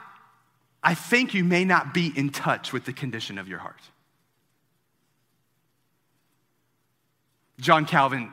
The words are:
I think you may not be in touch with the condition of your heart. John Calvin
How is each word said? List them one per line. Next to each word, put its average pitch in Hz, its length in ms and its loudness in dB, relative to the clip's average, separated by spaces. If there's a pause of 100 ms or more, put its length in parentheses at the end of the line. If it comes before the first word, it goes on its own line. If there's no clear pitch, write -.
(800)
I 165 140 2
think 247 400 2
you 185 80 2
may 175 220 2
not 156 280 2
be 170 240 0
in 139 140 -2
touch - 420 -4
with 123 120 -6
the 123 80 -10
condition 113 440 -10
of 95 120 -12
your 87 100 -10
heart. - 240 -16 (3750)
John 151 260 4
Calvin 135 480 2